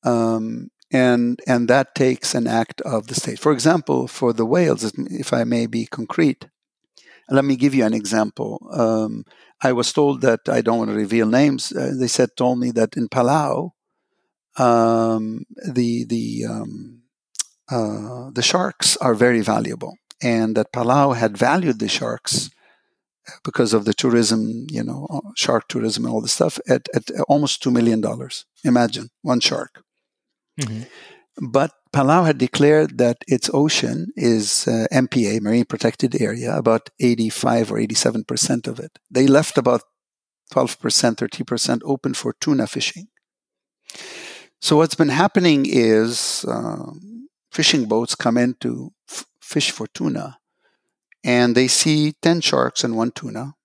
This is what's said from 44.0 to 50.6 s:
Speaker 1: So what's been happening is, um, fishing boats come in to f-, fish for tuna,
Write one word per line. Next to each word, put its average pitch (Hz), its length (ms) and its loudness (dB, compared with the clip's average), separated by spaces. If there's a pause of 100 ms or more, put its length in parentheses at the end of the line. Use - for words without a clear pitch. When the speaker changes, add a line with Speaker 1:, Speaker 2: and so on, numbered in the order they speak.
Speaker 1:
So - 160 2
what's 156 200 2
been 156 120 4
happening 156 580 2
is, 113 840 2
um, 220 800 -8 (220)
fishing 147 360 0
boats 110 280 0
come 120 220 0
in 123 240 2
to 120 320 -8 (180)
f-, - 140 -14 (160)
fish - 300 -2
for - 160 -10
tuna, - 520 -6 (840)